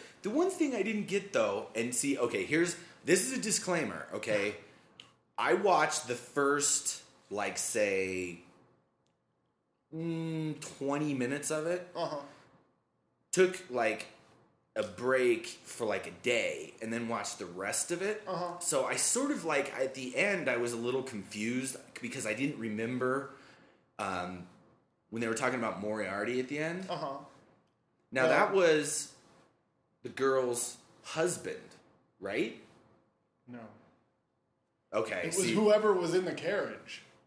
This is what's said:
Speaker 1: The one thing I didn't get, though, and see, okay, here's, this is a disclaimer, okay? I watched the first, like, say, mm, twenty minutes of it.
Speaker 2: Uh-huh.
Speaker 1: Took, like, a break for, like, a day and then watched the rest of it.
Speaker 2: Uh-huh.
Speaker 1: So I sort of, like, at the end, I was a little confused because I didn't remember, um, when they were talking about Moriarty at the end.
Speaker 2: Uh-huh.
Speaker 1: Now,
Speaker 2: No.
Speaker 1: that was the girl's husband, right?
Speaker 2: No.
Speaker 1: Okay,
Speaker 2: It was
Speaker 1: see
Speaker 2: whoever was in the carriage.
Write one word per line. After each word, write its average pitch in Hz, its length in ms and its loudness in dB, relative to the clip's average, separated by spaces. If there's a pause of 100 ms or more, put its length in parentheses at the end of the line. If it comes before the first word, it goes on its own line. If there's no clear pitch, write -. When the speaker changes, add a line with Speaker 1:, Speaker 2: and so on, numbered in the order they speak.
(240)
Speaker 1:
The 202 80 -2
one 330 180 4
thing 302 240 0
I 240 80 0
didn't 214 260 0
get, 190 240 -2
though, 101 440 2
and 117 180 0
see, 139 240 2
okay, 113 260 0
here's, 165 320 2 (300)
this - 260 4
is 262 60 -2
a - 40 -2
disclaimer, 151 720 -2
okay? 104 400 0 (840)
I 131 160 4
watched 175 540 4
the 123 80 -2
first, - 880 0 (260)
like, 98 300 -2
say, 92 800 0 (1600)
mm, 160 640 -4 (180)
twenty 143 360 0
minutes 135 380 -2
of 156 160 -2
it. 175 280 -2
Speaker 2:
Uh-huh. 156 220 -4 (1120)
Speaker 1:
Took, 185 380 4
like, 120 380 0 (720)
a 107 60 0
break 120 640 4 (180)
for, - 220 -6
like, 98 220 -2
a 85 40 -10 (120)
day 90 580 0
and 113 100 -6
then 117 160 -2
watched 107 320 -4
the 101 60 -6
rest 92 460 -4
of 170 100 -2
it. 208 260 -4
Speaker 2:
Uh-huh. 175 320 -4
Speaker 1:
So 131 260 0
I 117 100 -2
sort 262 360 2
of, 202 140 -2
like, 143 340 0
at 131 140 0
the 131 220 -8
end, 175 340 2
I 123 80 2
was 120 160 0
a 117 40 -4
little 123 260 -2
confused 113 720 -4 (260)
because 120 240 -8
I 107 80 0
didn't 131 260 -2
remember, 123 720 -2 (680)
um, 90 480 -4 (600)
when 113 120 -6
they 117 60 0
were 113 60 0
talking 123 260 0
about 101 220 -2
Moriarty 107 580 -2
at 127 100 -4
the 143 100 -4
end. 170 300 -4
Speaker 2:
Uh-huh. 147 280 -6 (960)
Speaker 1:
Now, 131 120 2
Speaker 2:
No. 127 60 6
Speaker 1:
that 185 240 6
was 156 600 4 (920)
the 123 60 -8
girl's 127 680 2 (260)
husband, 160 540 -2 (640)
right? 120 380 -2 (920)
Speaker 2:
No. 120 120 -14 (1300)
Speaker 1:
Okay, 107 320 -2
Speaker 2:
It 165 100 -4
was 190 100 2
Speaker 1:
see 170 80 2
Speaker 2:
whoever 214 400 6
was 175 200 2
in 185 120 2
the 160 80 -2
carriage. 151 720 -4 (240)